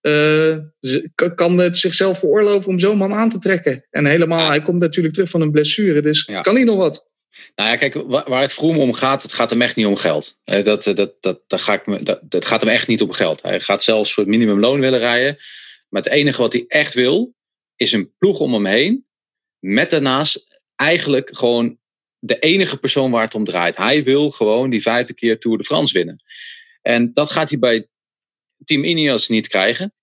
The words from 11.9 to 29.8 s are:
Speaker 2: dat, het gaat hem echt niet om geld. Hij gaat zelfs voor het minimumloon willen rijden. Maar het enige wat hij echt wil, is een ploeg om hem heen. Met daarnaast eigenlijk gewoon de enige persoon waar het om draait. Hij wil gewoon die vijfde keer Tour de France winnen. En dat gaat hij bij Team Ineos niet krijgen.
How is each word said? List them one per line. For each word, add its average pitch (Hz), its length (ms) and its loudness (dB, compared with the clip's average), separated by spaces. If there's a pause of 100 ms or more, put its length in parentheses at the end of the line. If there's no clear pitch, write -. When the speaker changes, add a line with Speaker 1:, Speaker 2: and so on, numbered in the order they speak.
Speaker 2:
dat, - 260 -2
het - 180 -2
gaat 113 140 0
hem 107 100 0
echt 117 180 0
niet 110 140 2
om 101 100 -2
geld. 82 300 -2
Hij 92 180 -4
gaat 98 220 -2
zelfs 107 320 2
voor 107 80 0
het 101 100 0
minimumloon 113 480 2
willen 131 180 2
rijden. 120 380 0 (520)
Maar 98 140 -4
het - 100 -2
enige 143 300 2
wat 113 100 0
hij 120 160 -2
echt 151 260 -2
wil, 147 400 0 (420)
is - 160 -2
een 104 260 -2
ploeg 196 220 2
om 135 120 0
hem 104 140 0
heen. 156 400 0 (520)
Met 107 320 -2
daarnaast 139 680 -2 (160)
eigenlijk 143 600 0
gewoon 117 420 0 (400)
de 113 200 -4
enige 170 400 0
persoon 131 320 0
waar 117 140 0
het 110 100 -8
om 107 100 -2
draait. 87 320 -2
Hij 131 280 0
wil 143 260 2
gewoon 120 400 0
die 110 120 -2
vijfde 120 320 -2
keer 113 240 0
Tour 113 200 -2
de 98 60 -6
France 156 280 0
winnen. 85 300 -4 (600)
En 120 300 0
dat 147 180 -2
gaat 160 180 -2
hij 151 100 -4
bij 117 300 0 (760)
Team 143 200 -2
Ineos 151 440 0
niet 110 200 -2
krijgen. 117 540 -2